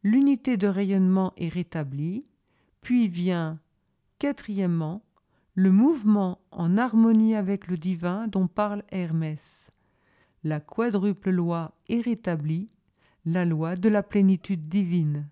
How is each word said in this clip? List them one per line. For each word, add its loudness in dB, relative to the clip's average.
l'unité 2
de 0
rayonnement 2
est -6
rétablie, -6
puis 2
vient, -2
quatrièmement, -4
le 4
mouvement 4
en 0
harmonie 4
avec -4
le -4
divin -4
dont 0
parle -4
Hermès, -6
la -2
quadruple -2
loi -2
est -2
rétablie, -4
la 0
loi -2
de -2
la 2
plénitude 0
divine. -2